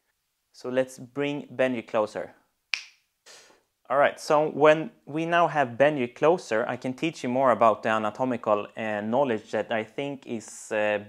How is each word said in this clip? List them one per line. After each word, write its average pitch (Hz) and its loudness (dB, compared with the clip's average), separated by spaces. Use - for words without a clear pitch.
So - -14
let's 131 -2
bring 143 -6
Benji 127 -2
closer. 107 -4
All 131 2
right, 139 4
so 156 0
when 151 4
we 156 -6
now 175 2
have 139 -2
Benji 135 2
closer, 147 0
I 123 -4
can 131 -6
teach 160 -6
you 131 -4
more 127 2
about 110 4
the 117 0
anatomical, 110 0
uh, 107 -4
knowledge 113 -2
that 107 -4
I 110 -2
think 139 -10
is, - -12
uh, 107 0